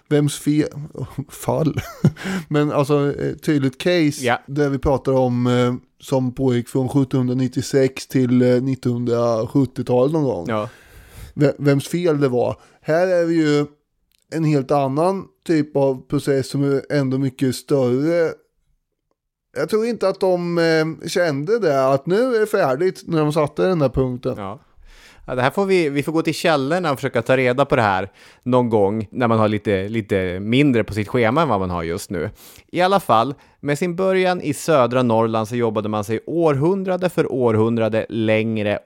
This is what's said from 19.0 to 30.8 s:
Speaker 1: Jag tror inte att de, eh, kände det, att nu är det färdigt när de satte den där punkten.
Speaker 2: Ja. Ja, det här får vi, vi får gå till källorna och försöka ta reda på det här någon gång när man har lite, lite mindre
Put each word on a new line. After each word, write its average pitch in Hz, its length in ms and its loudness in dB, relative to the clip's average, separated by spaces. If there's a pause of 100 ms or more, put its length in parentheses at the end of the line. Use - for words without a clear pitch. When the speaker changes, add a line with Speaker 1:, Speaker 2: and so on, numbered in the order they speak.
Speaker 1:
Jag 147 120 -2
tror 220 180 0
inte 214 220 -2
att 190 120 -4
de, 175 380 0
eh, 160 500 0
kände 165 500 0
det, 139 280 2
att 135 200 2
nu 233 280 0
är 220 60 2
det 214 60 0
färdigt 180 600 0
när 165 140 0
de 151 120 2
satte 156 300 0
den 180 160 2
där 139 100 4
punkten. 127 480 -4
Speaker 2:
Ja. 104 240 -12 (680)
Ja, 135 80 -8
det 127 80 -2
här 135 80 2
får 202 160 -2
vi, 185 220 2
vi 143 140 0
får 160 100 -6
gå 160 100 2
till 156 120 -2
källorna 160 580 0
och 127 60 -4
försöka 123 240 -2
ta 131 140 2
reda 131 280 2
på 147 120 0
det 123 60 4
här 95 280 0 (320)
någon 123 260 2
gång 107 420 2
när 120 180 -2
man 113 100 2
har 107 100 4
lite, 101 400 -2
lite 98 520 -2
mindre 120 440 2